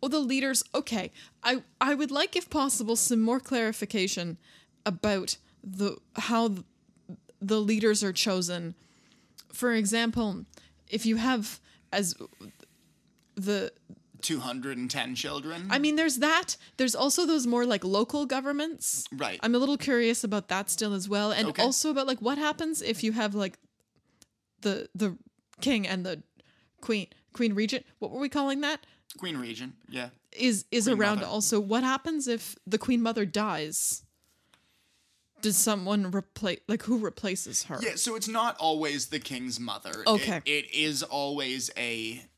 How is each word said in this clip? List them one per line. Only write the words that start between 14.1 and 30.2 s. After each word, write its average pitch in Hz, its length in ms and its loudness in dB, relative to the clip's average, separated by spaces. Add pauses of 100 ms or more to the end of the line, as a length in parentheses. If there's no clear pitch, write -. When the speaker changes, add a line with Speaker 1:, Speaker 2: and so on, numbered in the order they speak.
Speaker 2:
Two 156 180 0
hundred 127 380 -6
and 123 140 -4
ten 127 240 0
children? 147 560 -6
Speaker 1:
I 262 80 4
mean, 302 160 4
there's 311 220 4
that. 320 380 2 (220)
There's 254 160 4
also 285 320 4
those 302 220 2
more, 240 180 4
like, 214 180 2
local 240 440 2
governments. 285 840 -2
Speaker 2:
Right. 262 300 -4
Speaker 1:
I'm 233 140 2
a - 20 6
little 277 200 2
curious 240 460 2
about 202 260 -2
that 196 200 -2
still 208 240 0
as 190 160 -4
well. 208 220 2
And 214 160 0
Speaker 2:
Okay. 190 160 2
Speaker 1:
also 269 260 2
about, 269 160 0
like, 262 160 -2
what 247 160 0
happens 302 460 -2
if 226 200 -2
you 220 100 2
have, 214 200 0
like, 196 240 -2 (1040)
the, - 320 0
the 190 240 0 (420)
king 226 280 2
and 185 180 -2
the 165 160 -6 (600)
queen, 208 260 -2 (260)
queen 233 220 2
regent. 220 280 0 (140)
What - 140 -6
were 254 80 -6
we 277 100 -2
calling 277 320 0
that? 294 240 -4 (320)
Speaker 2:
Queen 175 200 -4
regent, 123 360 -8 (160)
yeah. 123 200 -6 (220)